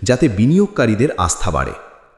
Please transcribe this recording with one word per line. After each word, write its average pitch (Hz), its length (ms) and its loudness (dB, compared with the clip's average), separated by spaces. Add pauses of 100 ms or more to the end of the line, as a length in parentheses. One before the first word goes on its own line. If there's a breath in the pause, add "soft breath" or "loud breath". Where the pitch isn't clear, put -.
যাতে 123 260 2
বিনিয়োগকারীদের 120 880 2
আস্থা 90 320 -2
বাড়ে। 67 240 -4 (440)